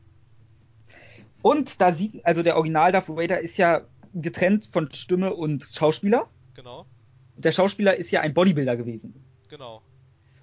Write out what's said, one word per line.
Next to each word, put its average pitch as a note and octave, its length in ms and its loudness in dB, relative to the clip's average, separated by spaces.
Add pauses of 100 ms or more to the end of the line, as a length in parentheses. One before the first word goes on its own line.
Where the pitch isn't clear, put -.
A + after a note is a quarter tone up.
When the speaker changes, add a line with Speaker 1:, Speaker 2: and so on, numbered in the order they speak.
(1400)
Speaker 1:
Und C#4 400 0
da F3+ 100 4
sieht, F3+ 340 -4
also E3+ 180 0
der E3 120 2
Original D#3+ 360 2
Darth F#3 180 0
Vader E3 300 -4
ist - 180 -10
ja E3+ 300 2 (260)
getrennt F#3 580 -2
von D#3+ 200 -4
Stimme F3+ 420 -4
und D3+ 300 -6
Schauspieler. G3+ 680 0 (260)
Speaker 2:
Genau. B2+ 320 -20 (480)
Speaker 1:
Und - 100 -4
der E3 60 2
Schauspieler F#3+ 440 2
ist F3 160 -8
ja E3+ 100 0
ein D#3 120 -2
Bodybuilder D3+ 440 2
gewesen. A2+ 360 -10 (360)
Speaker 2:
Genau. B2 320 -20 (600)